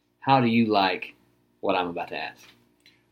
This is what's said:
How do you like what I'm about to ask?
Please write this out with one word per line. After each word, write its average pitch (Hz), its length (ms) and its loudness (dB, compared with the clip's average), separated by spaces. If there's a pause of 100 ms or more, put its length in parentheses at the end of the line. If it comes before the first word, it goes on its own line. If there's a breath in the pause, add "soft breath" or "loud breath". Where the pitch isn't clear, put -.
(180)
How 135 220 2
do 120 80 2
you 117 180 4
like 98 480 0 (460)
what 98 160 0
I'm 90 100 -2
about 85 220 -8
to - 80 -10
ask? - 260 -10 (680)